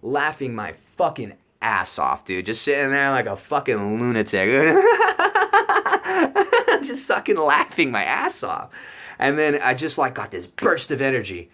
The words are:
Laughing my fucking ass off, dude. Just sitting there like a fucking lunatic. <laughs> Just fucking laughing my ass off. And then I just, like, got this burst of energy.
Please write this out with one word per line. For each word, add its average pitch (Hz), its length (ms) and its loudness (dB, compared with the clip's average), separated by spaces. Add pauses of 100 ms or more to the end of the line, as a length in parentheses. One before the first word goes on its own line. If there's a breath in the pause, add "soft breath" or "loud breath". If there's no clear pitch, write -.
Laughing 139 520 -2
my 104 200 -8 (220)
fucking 143 380 -2 (260)
ass 101 380 0
off, 67 260 0
dude. 92 220 -4
Just 110 160 -4
sitting 143 280 2
there 139 200 2
like 127 160 0
a 101 100 -4
fucking 107 640 -2
lunatic. 110 500 0
<laughs> 381 2250 2
Just 269 260 -8
fucking - 280 0
laughing 147 540 2
my 104 140 -2
ass 147 380 -4
off. - 280 -6 (480 loud breath)
And 143 200 2
then 151 220 2
I 127 140 2
just, 151 240 -4
like, 127 160 0
got 104 160 -8
this - 160 -10
burst - 440 -2
of 135 100 -2
energy. 98 540 -2